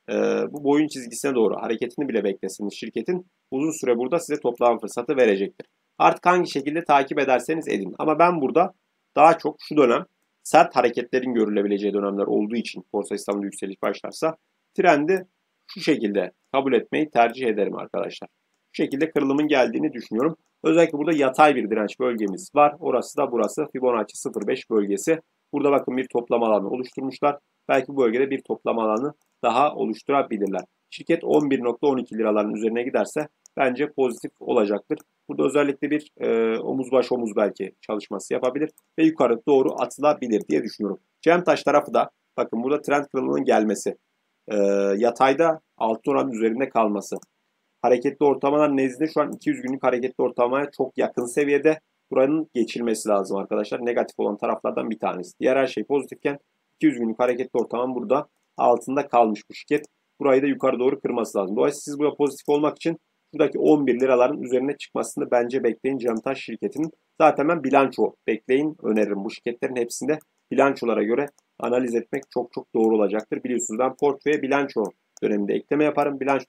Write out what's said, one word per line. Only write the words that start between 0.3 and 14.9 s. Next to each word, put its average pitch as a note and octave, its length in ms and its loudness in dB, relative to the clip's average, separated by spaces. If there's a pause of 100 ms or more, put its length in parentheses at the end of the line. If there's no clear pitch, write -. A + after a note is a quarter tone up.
bu D3 120 -12
boyun D3 240 2
çizgisine B2+ 460 -6
doğru G#2 220 2
hareketini A#2 520 -6
bile G#2+ 160 -2
bekleseniz G2 500 -6
şirketin A#2 520 -6 (240)
uzun D#3 300 -4
süre B2 180 0
burada B2+ 200 -2
size D3+ 220 -6
toplama A#2+ 380 2
fırsatı A#2+ 380 -6
verecektir. G2 500 2 (320)
Artık E3 280 2
hangi F3+ 240 2
şekilde D3 340 -4
takip C#3+ 340 2
ederseniz C#3+ 500 0
edin. - 300 -4
Ama D3+ 200 0
ben E3+ 220 4
burada C#3 320 2 (440)
daha D#3+ 220 6
çok D3+ 220 -6
şu - 160 -6
dönem C3+ 280 4 (380)
sert E3 340 4
hareketlerin B2 580 0
görülebileceği G#2 580 0
dönemler G2+ 320 -2
olduğu A2 320 0
için - 360 -8
Borsa G#2 220 -4
İstanbul'da G2+ 300 -4
yükseliş G2 380 -10
başlarsa G#2+ 540 -4 (380)
trendi F3+ 520 2 (400)